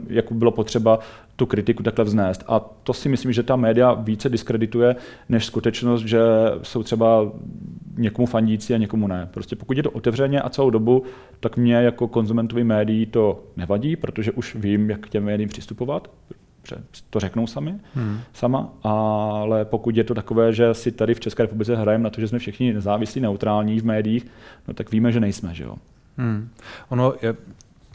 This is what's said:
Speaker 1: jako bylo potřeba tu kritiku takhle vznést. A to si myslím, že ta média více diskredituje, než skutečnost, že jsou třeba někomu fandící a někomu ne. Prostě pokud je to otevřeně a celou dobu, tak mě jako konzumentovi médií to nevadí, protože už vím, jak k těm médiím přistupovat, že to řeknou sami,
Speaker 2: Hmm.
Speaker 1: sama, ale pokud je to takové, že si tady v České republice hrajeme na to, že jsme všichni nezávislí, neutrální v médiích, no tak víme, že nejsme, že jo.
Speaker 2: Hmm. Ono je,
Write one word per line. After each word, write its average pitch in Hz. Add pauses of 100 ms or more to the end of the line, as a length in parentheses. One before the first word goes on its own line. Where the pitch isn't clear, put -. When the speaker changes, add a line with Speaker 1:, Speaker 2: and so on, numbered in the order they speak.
Speaker 1:
jako 113
bylo 113
potřeba 110 (360)
tu 127
kritiku 107
takhle 110
vznést. 101
A 113 (240)
to 127
si -
myslím, 127
že 117
ta 131
média 120
více 107
diskredituje, 117 (340)
než 113
skutečnost, 120
že 113 (440)
jsou 113
třeba 113 (680)
někomu 117
fandící 110
a 113
někomu 107
ne. 90
Prostě -
pokud -
je 135
to -
otevřeně 135
a -
celou 135
dobu, 117 (360)
tak -
mě 120
jako 120
konzumentovi 113
médií 110
to 107 (140)
nevadí, 104
protože -
už -
vím, 104
jak 104
k -
těm 104
médiím 104
přistupovat, 123 (580)
že - (340)
to 107
řeknou 107
sami, 151 (220)
Speaker 2:
Hmm. 110 (140)
Speaker 1:
sama, 123 (140)
ale 107
pokud 110
je 113
to 117
takové, 113
že 117
si 113
tady 110
v -
České -
republice 110
hrajeme 110
na 110
to, 110
že 110
jsme 120
všichni 120
nezávislí, 107
neutrální 107
v 113
médiích, 110 (400)
no -
tak -
víme, 113
že 117
nejsme, 98
že 82
jo. 53 (420)
Speaker 2:
Hmm. 117 (400)
Ono 127
je, 113 (600)